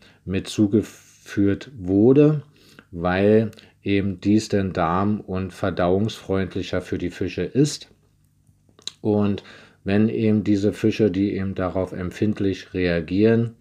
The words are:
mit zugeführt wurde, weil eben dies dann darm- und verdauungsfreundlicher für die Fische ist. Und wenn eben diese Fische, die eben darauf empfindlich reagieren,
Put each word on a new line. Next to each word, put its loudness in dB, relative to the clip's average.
mit -4
zugeführt -2
wurde, 4
weil 2
eben -2
dies 2
dann -2
darm- 0
und -8
verdauungsfreundlicher -2
für -6
die -4
Fische -6
ist. -2
Und 0
wenn 2
eben 2
diese 2
Fische, 2
die 0
eben -4
darauf -4
empfindlich -4
reagieren, 2